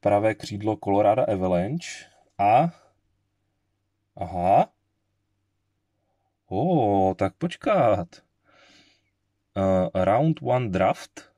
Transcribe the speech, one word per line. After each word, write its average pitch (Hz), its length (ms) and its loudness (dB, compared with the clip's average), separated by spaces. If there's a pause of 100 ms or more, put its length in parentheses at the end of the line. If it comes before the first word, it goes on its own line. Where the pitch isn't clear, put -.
pravé 101 340 0
křídlo 107 500 -6
Colorado 104 460 2
Avalanche 92 760 -4 (340)
a... 117 320 2 (1500)
Aha, 92 540 0 (1800)
o, 101 640 0
tak 95 200 -4
počkat, 170 720 0 (1500)
eh, 95 480 0
round 139 380 2
one 123 260 -2
draft 95 680 -2